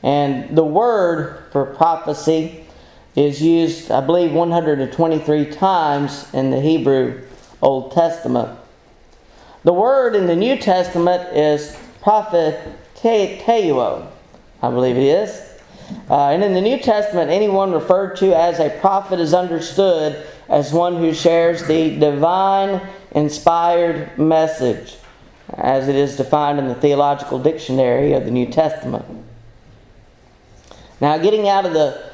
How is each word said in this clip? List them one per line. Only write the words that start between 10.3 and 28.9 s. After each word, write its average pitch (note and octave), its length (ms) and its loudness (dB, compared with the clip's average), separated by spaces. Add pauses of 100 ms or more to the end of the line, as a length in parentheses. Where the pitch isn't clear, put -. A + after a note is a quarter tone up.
New A#3+ 200 2
Testament F3+ 800 0
is D3+ 420 0 (240)
propheteuo, F#3 2000 -2 (520)
I A#2+ 80 -2
believe B2 280 0
it C3 80 2
is. F3 420 0 (640)
Uh, C#3+ 200 2
and E3+ 160 2
in G3 100 0
the F#3 60 2
New A#3+ 180 0
Testament, G#3 540 0
anyone G3 400 2
referred F#3 460 0
to F#3+ 140 4
as E3+ 280 2
a D3+ 100 2 (100)
prophet G3 380 0
is D#3+ 160 0
understood E3+ 920 -2 (240)
as C#3+ 240 0
one F3 240 0
who E3 160 0
shares E3+ 540 0
the D#3+ 320 0
divine F#3 840 2 (300)
inspired E3+ 1040 0
message, D#3 800 0 (600)
as C3 340 -2
it C#3 80 0
is C#3 200 0
defined C#3+ 440 0
in C3+ 80 -4
the B2 80 -6
Theological C#3+ 640 0
Dictionary C3+ 720 0
of C3+ 120 0
the C3 60 -6
New B2 160 0
Testament. C3+ 580 -4 (2000)